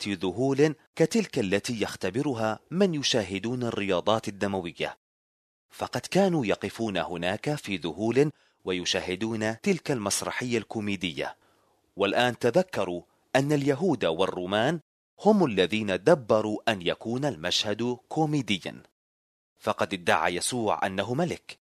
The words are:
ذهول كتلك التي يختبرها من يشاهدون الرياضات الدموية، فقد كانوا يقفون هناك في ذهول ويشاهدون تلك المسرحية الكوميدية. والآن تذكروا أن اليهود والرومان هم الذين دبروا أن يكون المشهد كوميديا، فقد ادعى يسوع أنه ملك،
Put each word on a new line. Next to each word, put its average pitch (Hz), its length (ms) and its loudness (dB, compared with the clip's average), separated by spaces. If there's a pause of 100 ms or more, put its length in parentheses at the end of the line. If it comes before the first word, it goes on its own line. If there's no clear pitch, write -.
ذهول 127 680 2 (200)
كتلك 165 440 2
التي 104 420 0
يختبرها 110 800 -2 (120)
من 185 220 2
يشاهدون 120 720 -2
الرياضات 101 640 0
الدموية، 98 680 -4 (720)
فقد - 320 -6
كانوا 175 440 2
يقفون 98 520 -2
هناك 87 580 -2
في 101 220 -6
ذهول 110 540 0 (340)
ويشاهدون 95 960 -2
تلك 185 300 0
المسرحية 113 640 -2
الكوميدية. 95 800 -4 (600)
والآن 110 440 2
تذكروا 110 640 0 (340)
أن 139 160 4
اليهود 139 540 2
والرومان 92 760 0 (400)
هم 202 260 6
الذين 95 580 2
دبروا 107 640 4
أن 104 140 0
يكون 113 440 -2
المشهد 107 720 -2 (120)
كوميديا، 143 720 -2 (760)
فقد 104 340 -2
ادعى 90 420 2
يسوع 101 500 -2
أنه 98 280 -4
ملك، 143 440 -6 (200)